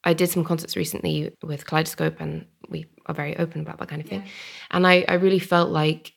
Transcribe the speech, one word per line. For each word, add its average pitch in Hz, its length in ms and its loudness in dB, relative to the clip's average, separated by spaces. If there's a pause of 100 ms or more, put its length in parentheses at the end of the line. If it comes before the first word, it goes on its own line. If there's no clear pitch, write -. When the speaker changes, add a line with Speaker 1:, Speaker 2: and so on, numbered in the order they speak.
Speaker 1:
I 170 100 4
did 175 160 2
some 175 140 0
concerts - 320 -4
recently 156 560 -4 (100)
with 147 240 -8
Kaleidoscope, 160 540 -2
and 156 260 -8 (220)
we 160 180 -10 (200)
are 156 80 -6
very 151 240 -6
open 165 240 -2
about 160 160 -10
that - 100 -8
kind 151 140 -8
of - 60 -14
thing. 196 140 -8
Speaker 2:
Yeah. - 80 -18 (420)
Speaker 1:
And 180 140 4
I, 180 220 8
I 175 60 4
really 190 260 4
felt 175 300 4
like 156 460 0